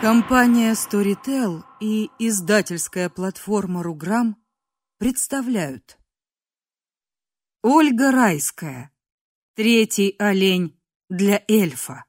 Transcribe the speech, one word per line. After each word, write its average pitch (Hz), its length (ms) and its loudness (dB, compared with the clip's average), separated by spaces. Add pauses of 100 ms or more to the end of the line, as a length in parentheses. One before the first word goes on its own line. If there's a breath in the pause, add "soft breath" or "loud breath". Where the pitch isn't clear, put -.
Компания 233 680 4
Storytel 202 880 -2 (160)
и 214 300 -2 (100)
издательская 190 880 -2
платформа 185 760 -6
Руграм 190 520 -2 (600)
представляют. 233 1000 -4 (1600)
Ольга 269 500 4
Райская. 156 800 -2 (640)
Третий 214 640 2
олень 190 580 2 (300)
для 196 400 0
эльфа. 175 600 0